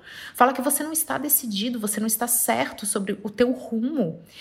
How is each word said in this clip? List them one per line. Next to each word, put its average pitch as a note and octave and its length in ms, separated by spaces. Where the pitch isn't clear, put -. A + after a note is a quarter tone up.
fala B3+ 200
que C4 80
você C#4+ 200
não D4+ 80
está D#4 280
decidido, A#3+ 600
você G#3 220
não A3 60
está A3+ 200
certo - 600
sobre G3+ 360
o A3 60
teu B3 240
rumo. A#3 680